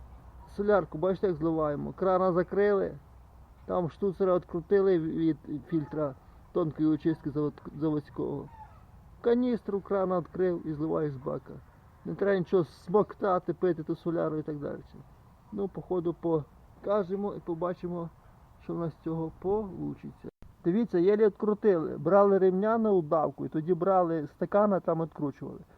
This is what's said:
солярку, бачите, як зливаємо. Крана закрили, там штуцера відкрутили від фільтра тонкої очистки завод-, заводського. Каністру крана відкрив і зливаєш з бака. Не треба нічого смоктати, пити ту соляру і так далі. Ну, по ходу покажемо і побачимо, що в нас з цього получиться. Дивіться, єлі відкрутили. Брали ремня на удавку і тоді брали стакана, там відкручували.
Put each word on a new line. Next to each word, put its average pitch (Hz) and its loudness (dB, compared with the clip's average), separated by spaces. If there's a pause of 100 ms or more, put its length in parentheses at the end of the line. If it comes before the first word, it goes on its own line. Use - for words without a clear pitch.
(560)
солярку, 202 2
бачите, 185 0
як 180 0
зливаємо. 147 -2
Крана 185 2
закрили, 190 2 (760)
там 180 -2
штуцера 190 0
відкрутили 185 2
від 160 0 (300)
фільтра 147 -2 (360)
тонкої 156 0
очистки 156 0
завод-, 147 -4 (180)
заводського. 143 -4 (720)
Каністру 240 0
крана 185 0
відкрив 175 -2
і 156 -4
зливаєш 156 -2
з 131 -12
бака. 143 -8 (520)
Не 170 -6
треба 196 2
нічого 180 2
смоктати, 185 -2
пити 165 -2
ту 165 -4
соляру 160 -4
і 156 -4
так 147 -8
далі. - -8 (720)
Ну, 202 -4
по 170 -10
ходу 175 -2
покажемо 190 -4
і - -10
побачимо, 175 -6 (540)
що 170 -8
в 170 -6
нас 165 -4
з - -20
цього 160 -4
получиться. 180 -6 (340)
Дивіться, 190 2
єлі 208 4
відкрутили. 190 2
Брали 196 6
ремня 190 4
на 214 2
удавку 151 2
і 135 -6
тоді 160 0
брали 170 2
стакана, 202 2
там 165 0
відкручували. 147 -8 (180)